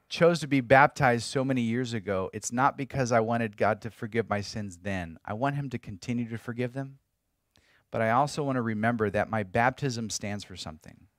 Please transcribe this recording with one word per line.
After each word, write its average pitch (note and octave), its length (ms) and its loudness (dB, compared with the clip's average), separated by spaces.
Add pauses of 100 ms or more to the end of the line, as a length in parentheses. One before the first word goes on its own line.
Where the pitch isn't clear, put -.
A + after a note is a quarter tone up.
chose E3+ 320 4
to D3+ 80 -8
be C3+ 140 2
baptized C3 640 6
so C3+ 180 -2
many C3 180 0
years A#2 320 -2
ago, F#2+ 380 -2
it's G#2+ 220 -8
not C3 240 2
because C3 340 -2
I A#2+ 80 6
wanted A2+ 380 -2
God G#2+ 240 2
to A2 100 -10
forgive A2 380 -4
my G#2 100 0
sins G2+ 420 -8
then. F2+ 440 -6
I G2+ 80 -6
want C3+ 220 -2
him C#3+ 160 -6
to A#2+ 60 -8
continue A#2 520 -6
to A2+ 80 -8
forgive A#2+ 340 -6
them. C3+ 280 -10 (920)
But A#2 100 0
I A2+ 100 2
also C#3+ 320 2
want C3+ 120 -2
to B2+ 60 0
remember A2 480 0
that G2+ 200 0
my G#2+ 140 -2
baptism A#2 640 0
stands G2+ 360 -8
for F#2 100 -18
something, - 520 -16 (120)